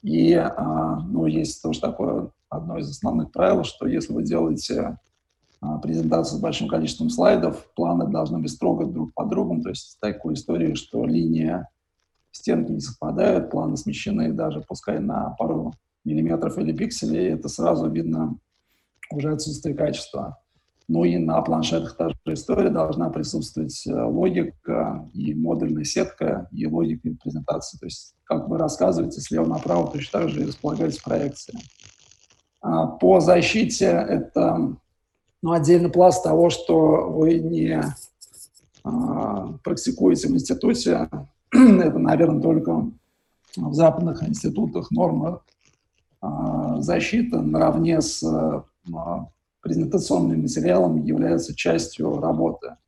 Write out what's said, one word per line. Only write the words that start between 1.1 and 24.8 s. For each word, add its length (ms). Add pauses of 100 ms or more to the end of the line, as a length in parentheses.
есть 360
тоже 200
такое 480 (200)
одно 280
из 120
основных 420
правил, 320
что 240
если 260
вы 100
делаете, 760 (640)
а, 180
презентацию 580
с 40
большим 260
количеством 420
слайдов, 680
планы 320
должны 320
быть 120
строго 340
друг 280
по 120
другу, 360
то 80
есть 300
такой 340
истории, 420
что 300
линии 600 (680)
стенки 400
не 80
совпадают, 720
планы 260
смещены 560
даже 280
пускай 380
на 320
пару 420 (300)
миллиметров 540
или 140
пикселей, 600
это 180
сразу 400
видно 480 (720)
уже 220
отсутствие 420
качества. 640 (500)
Ну 180
и 120
на 240
планшетах 540
та 140
же 60 (180)
история, 360
должна 400
присутствовать, 800
э, 60
логика 1200